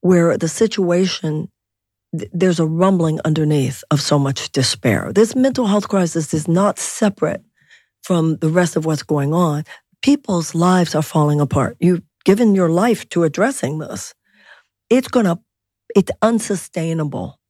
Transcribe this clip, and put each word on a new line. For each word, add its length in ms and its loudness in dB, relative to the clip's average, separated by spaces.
where 360 4
the 100 -2
situation, 1000 -2
th-, 160 -10
there's 260 2
a 60 2
rumbling 600 0
underneath 680 0
of 100 2
so 160 0
much 340 -2
despair. 640 -2
This 220 2
mental 320 0
health 200 0
crisis 460 -2
is 140 -2
not 320 2
separate 640 -4
from 360 0
the 120 0
rest 260 0
of 100 -2
what's 180 -2
going 300 -2
on. 320 0
People's 540 0
lives 400 2
are 80 0
falling 380 0
apart. 380 -2
You've 240 2
given 300 4
your 140 2
life 400 0
to 140 0
addressing 560 -2
this. 340 -12
It's 180 2
gonna, 320 0
it's 160 2
unsustainable. 1160 -4